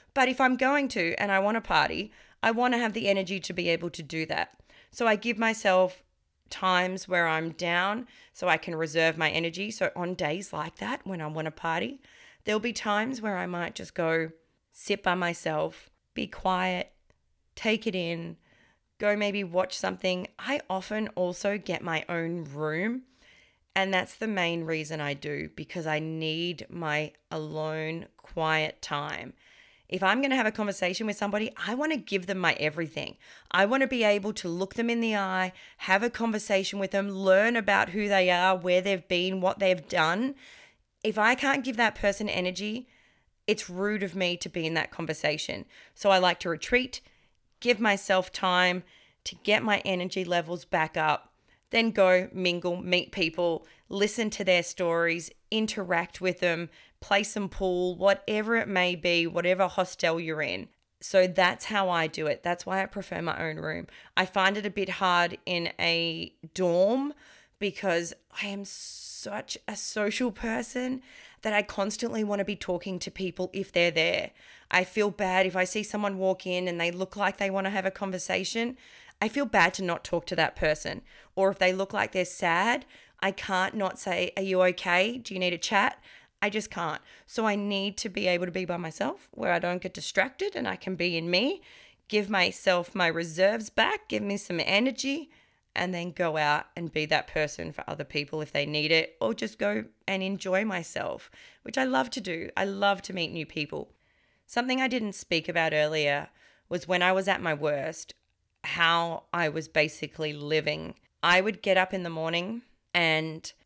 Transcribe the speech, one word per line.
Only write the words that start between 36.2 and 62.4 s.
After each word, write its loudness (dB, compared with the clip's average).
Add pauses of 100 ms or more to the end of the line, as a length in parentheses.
with -2
them, 0
learn 4
about 4
who 0
they 6
are, 6
where 4
they've 0
been, 0
what 2
they've 2
done. 2 (680)
If -2
I 6
can't 0
give -6
that 4
person 0
energy, -4 (580)
it's 0
rude -2
of -4
me 0
to -8
be -4
in -2
that -2
conversation. -4 (300)
So 2
I 8
like 4
to -6
retreat, -2 (580)
give 2
myself 2
time 2 (400)
to -8
get 4
my 2
energy -2
levels -2
back 0
up, 0 (400)
then 2
go 6
mingle, 0
meet -2
people, -2 (220)
listen 0
to -4
their 4
stories, 0 (200)
interact -2
with 0
them, 0 (320)
play 2
some -4
pool, -2
whatever 2
it 0
may 2
be, 2
whatever 2
hostel 0
you're -4
in. -6 (320)
So 6
that's 2
how 0
I 2
do -4
it. -2